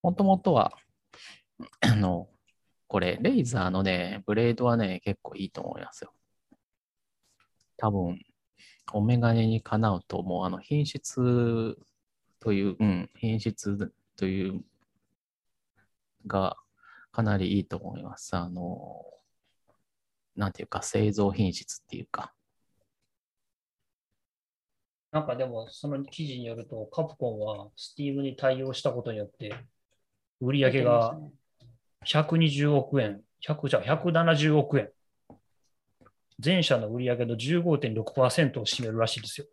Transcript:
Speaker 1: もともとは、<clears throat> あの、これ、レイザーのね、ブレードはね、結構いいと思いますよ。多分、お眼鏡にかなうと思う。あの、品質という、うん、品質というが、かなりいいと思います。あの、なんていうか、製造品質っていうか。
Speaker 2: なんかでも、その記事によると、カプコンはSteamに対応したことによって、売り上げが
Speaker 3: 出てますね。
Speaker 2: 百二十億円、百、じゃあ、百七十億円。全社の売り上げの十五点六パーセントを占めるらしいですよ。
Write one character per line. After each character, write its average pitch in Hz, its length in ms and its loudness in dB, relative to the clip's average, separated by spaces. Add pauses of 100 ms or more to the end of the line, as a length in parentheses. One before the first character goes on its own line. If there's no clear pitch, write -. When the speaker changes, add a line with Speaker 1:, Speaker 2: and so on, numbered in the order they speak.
Speaker 1:
も 175 120 2
と 196 100 2
も 190 160 8
と 175 140 2
は、 117 200 4 (840)
<clears throat> - 220 -10
あ 117 140 6
の、 92 340 0 (580)
こ 101 120 0
れ、 90 220 0
レ 247 140 2
イ 156 80 4
ザ 117 220 0
ー 92 40 0
の 95 140 0
ね、 92 420 -2
ブ 104 100 0
レ 120 160 4
ー 113 40 0
ド 123 100 -2
は 117 120 4
ね、 92 260 0
結 - 180 -4
構 - 140 -14
い 98 100 -6
い - 60 -10
と - 100 -10
思 50 160 -10
い 50 60 -12
ま - 100 -16
す - 100 -16
よ。 - 100 -20 (1600)
多 107 140 0
分、 92 280 -2 (760)
お 104 80 0
眼 120 180 4
鏡 117 280 4
に 110 140 2
か - 160 -2
な 107 160 2
う 87 80 -2
と - 160 -8
思 90 240 -4
う。 - 20 -2
あ 90 60 -2
の、 95 100 -6
品 147 260 0
質 120 920 0 (640)
と 110 120 0
い 98 180 2
う、 90 100 -4
う 107 60 4
ん、 90 300 0
品 113 240 -2
質 101 540 -4 (240)
と 98 80 -2
い 95 240 -2
う 95 140 -8 (1600)
が、 98 320 -2 (540)
か 117 120 0
な 104 140 2
り 95 200 2
い - 20 4
い - 60 -2
と - 120 -8
思 - 200 -12
い - 60 -12
ま - 140 -14
す。 - 180 -10
あ 87 140 -4
の、 90 560 -12 (1300)
な 98 140 -2
ん - 20 -6
て - 100 -14
い - 40 -10
う - 20 -20
か、 - 140 -6
製 107 300 2
造 101 200 2
品 95 220 0
質 - 280 -12
っ - 40 -20
て - 120 -12
い - 60 -12
う - 40 -14
か。 - 260 -12 (2750)
Speaker 2:
な 156 100 0
ん 147 60 -6
か 123 80 -4
で 131 100 -4
も、 113 240 -10
そ - 200 -12
の 139 140 -6
記 156 220 -10
事 127 140 -10
に 120 60 -10
よ 117 100 -8
る 113 100 -12
と、 110 220 -12
カ - 160 -4
プ - 140 -10
コ 120 140 -4
ン 107 80 -10
は 104 380 -8
Steam 139 440 -6
に 135 140 -6
対 131 280 0
応 131 100 -6
し - 80 -10
た 131 100 0
こ 120 100 -6
と 117 100 -6
に 110 60 -6
よ 104 80 -6
っ - 20 -20
て、 - 260 -14 (840)
売 127 140 -2
り 139 120 4
上 127 60 6
げ 131 120 2
が 120 300 4
Speaker 3:
出 - 20 -10
て - 0 -
ま 156 40 -14
す 151 60 -16
ね。 147 60 -20 (720)
Speaker 2:
百 151 340 2
二 165 120 4
十 143 180 0
億 139 340 2
円、 101 200 -4 (200)
百、 147 280 -4
じ 131 60 4
ゃ 110 40 4
あ、 - 40 -2
百 156 280 0
七 165 240 4
十 151 180 4
億 143 260 4
円。 - 100 -2 (1500)
全 165 240 2
社 127 140 4
の 110 120 -2
売 123 120 -6
り 123 80 0
上 123 80 0
げ 120 80 0
の 117 120 -4
十 156 240 0
五 165 160 2
点 113 160 -2
六 110 200 -4
パ 131 120 4
ー 123 60 4
セ - 120 2
ン 117 80 2
ト 120 100 -6
を 107 40 -6
占 - 180 -4
め 113 40 -4
る 110 100 -4
ら 113 80 4
し - 120 -4
い 113 40 -10
で 107 60 -12
す - 140 -12
よ。 - 120 -14